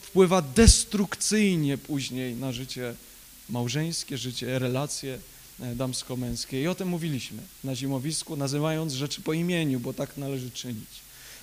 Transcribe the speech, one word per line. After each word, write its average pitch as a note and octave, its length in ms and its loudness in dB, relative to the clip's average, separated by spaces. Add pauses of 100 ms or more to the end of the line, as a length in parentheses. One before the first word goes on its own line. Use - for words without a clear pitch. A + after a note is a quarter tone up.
wpływa F#3 400 6
destrukcyjnie F#3 1400 6
później B2+ 580 -4
na C3 160 -4
życie B2 440 -8 (540)
małżeńskie, C#3 680 -2
życie, B2 420 -4
relacje, C3 600 -2 (400)
e, B2 160 -6
damsko-męskie. B2+ 840 -4
I D#3 60 0
o F3+ 80 0
tym F#3 120 -4
mówiliśmy D#3 540 -4 (220)
na C3+ 120 -4
zimowisku, C#3 600 -4
nazywając D3 580 -2
rzeczy C#3 280 -6
po D#3 120 -2
imieniu, E3 460 0
bo B2+ 140 -6
tak - 240 -6
należy C3+ 340 -6
czynić. A#2+ 380 -10 (520)